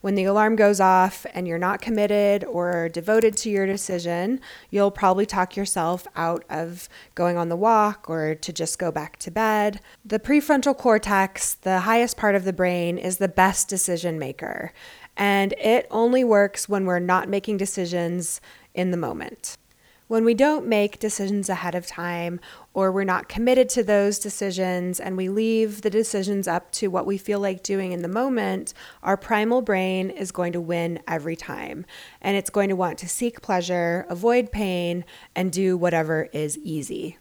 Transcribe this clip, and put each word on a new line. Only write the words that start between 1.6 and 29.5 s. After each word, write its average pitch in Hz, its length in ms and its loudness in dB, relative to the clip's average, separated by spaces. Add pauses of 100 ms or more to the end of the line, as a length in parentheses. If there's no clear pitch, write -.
committed 208 640 2
or 175 460 -2
devoted 208 480 2
to - 100 -4
your 196 160 2
decision, 190 760 -2 (260)
you'll 202 220 2
probably 196 340 2
talk 190 320 -2
yourself 180 580 -2
out 165 360 -2
of 170 400 -8 (240)
going 175 240 0
on 170 100 -2
the 170 80 -2
walk 214 540 2
or 160 240 -2
to 156 180 -10
just 165 260 -6
go 170 140 -2
back 156 280 -8
to - 100 -10
bed. 208 500 0 (240)
The 208 160 -2
prefrontal 285 560 2
cortex, 202 760 2
the 185 260 0
highest 233 380 2
part 208 160 4
of 190 100 2
the 190 80 -2
brain, 180 460 0
is 185 180 -4
the 196 120 0
best 190 380 2
decision 175 520 -2
maker, - 560 -8 (420)
and 196 380 2
it 226 360 2
only 240 320 4
works 202 460 4
when 196 160 0
we're 180 140 2
not 180 320 0
making 202 260 -2
decisions 175 880 -4 (320)
in 185 160 0
the 175 80 0
moment. - 580 -8 (500)
When 226 180 2
we 233 80 6
don't 285 340 2
make 208 340 2
decisions 202 500 -2
ahead 175 240 -4
of 180 120 -6
time, 175 540 -6 (320)
or 190 180 2
we're 196 140 0
not 185 240 -2
committed 254 420 4
to 240 120 0
those 202 360 2
decisions, 180 840 -4
and 185 180 -6
we 185 100 -2
leave 220 540 0
the 214 80 0
decisions 202 580 -2
up 175 240 -4
to - 140 -4
what 185 180 -2
we 196 140 -4
feel 202 220 -2
like 190 220 -4
doing 190 300 -2
in 180 80 -6
the 170 80 -6
moment, 208 640 -2 (300)
our 196 160 0
primal 226 420 2